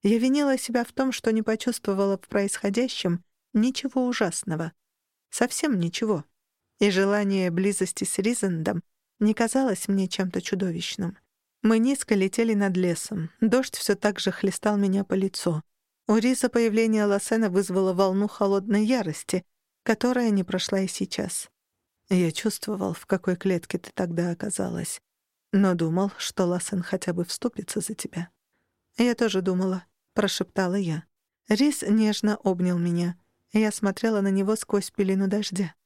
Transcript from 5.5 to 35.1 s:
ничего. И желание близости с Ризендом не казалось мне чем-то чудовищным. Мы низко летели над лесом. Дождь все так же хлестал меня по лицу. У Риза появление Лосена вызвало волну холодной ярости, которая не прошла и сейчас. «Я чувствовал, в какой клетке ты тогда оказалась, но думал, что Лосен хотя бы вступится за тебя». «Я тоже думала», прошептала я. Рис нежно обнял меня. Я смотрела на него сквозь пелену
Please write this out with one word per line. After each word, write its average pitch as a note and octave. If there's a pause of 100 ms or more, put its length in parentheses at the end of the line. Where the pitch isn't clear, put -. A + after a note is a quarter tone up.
ничего. E3+ (540)
И G#3
желание G3
близости F#3+
с -
Ризендом F#3 (380)
не G#3+
казалось A#3
мне G3
чем-то F3+
чудовищным. F3+ (480)
Мы A3+
низко B3
летели G3+
над G3+
лесом. F3 (100)
Дождь A#3+
все -
так G3+
же F#3+
хлестал G3+
меня G3
по -
лицу. F#3 (440)
У G#3+
Риза B3
появление A3
Лосена G#3
вызвало F#3+
волну F#3+
холодной G3+
ярости, F#3+ (360)
которая A#3+
не G3
прошла F#3+
и F#3+
сейчас. - (640)
«Я F3+
чувствовал, G3+
в -
какой F#3
клетке F3
ты -
тогда F3
оказалась, F3 (520)
но G3
думал, F3
что -
Лосен F3+
хотя F3+
бы F3
вступится -
за G#3+
тебя». - (680)
«Я A#3+
тоже G3+
думала», F#3 (260)
прошептала F#3+
я. F3 (440)
Рис C4+
нежно G#3+
обнял F3+
меня. F3 (340)
Я G#3+
смотрела G#3
на G3
него G3
сквозь -
пелену F#3+